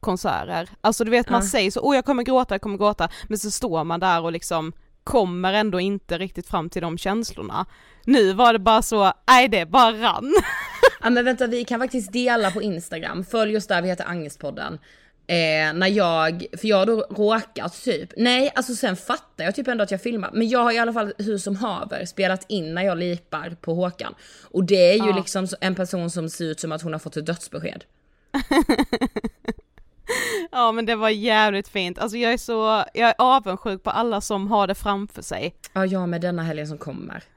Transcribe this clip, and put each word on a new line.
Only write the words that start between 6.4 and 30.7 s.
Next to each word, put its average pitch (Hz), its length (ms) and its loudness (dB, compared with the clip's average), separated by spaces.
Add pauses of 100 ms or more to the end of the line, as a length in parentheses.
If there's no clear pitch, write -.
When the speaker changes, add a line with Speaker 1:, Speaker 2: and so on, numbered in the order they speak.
Speaker 1:
fram 165 220 -4
till 175 120 -6
de 170 160 -6
känslorna. 202 680 -4 (380)
Nu 226 280 6
var 233 200 6
det 226 60 4
bara 220 240 4
så, 202 300 2 (160)
nej, 247 200 10
det 196 180 2
bara 226 260 6
rann. 226 460 0
<laughs> - 60 4 (580)
Speaker 2:
Ja, 233 80 2
men 240 140 4
vänta, 247 220 0
vi 240 180 -2
kan 233 160 -2
faktiskt 247 320 -4
dela 233 380 2
på 190 120 -6
Instagram. 170 600 -6
Följ 214 320 0
oss 202 100 -2
där, 180 160 0
vi 180 60 -2
heter 180 200 -4
Angestpodden. 151 680 -8 (520)
Eh, 156 480 2
när 185 120 2
jag, 170 580 2 (160)
för 214 80 -4
jag 214 80 4
har 190 100 4
då 220 240 0
råkat 208 720 -2
typ, 175 320 -4
nej, 247 380 2
alltså 254 200 -2
sen 202 220 -2
fattar - 480 -8
jag 190 100 -2
typ 262 140 -6
ändå 226 160 0
att - 60 -8
jag 190 120 -4
filmar, 220 300 -4
men 226 160 0
jag 247 100 2
har 233 140 4
i 226 60 0
alla 233 140 0
fall 214 260 -4
hur 208 200 -2
som 196 180 -4
haver 196 480 -6
spelat 185 440 -2
in 165 260 -6
när 175 80 -4
jag 185 160 0
lipar 170 640 -6
på 165 140 -4
Håkan. 180 400 -4 (360)
Och 190 140 2
det 180 260 6
är 196 40 6
ju 214 160 2
Speaker 1:
Ja. 190 60 4
Speaker 2:
liksom 190 300 -4
så, 180 140 -8
en 190 140 0
person 175 360 -4
som 165 180 -6
ser 170 160 -10
ut 156 160 -6
som 160 120 -6
att 156 100 -6
hon 165 100 -6
har 156 80 -8
fått - 160 -12
ett 156 100 -6
dödsbesked. - 580 -10 (480)
Speaker 1:
<laughs> 285 320 2 (1900)
Ja, 240 200 4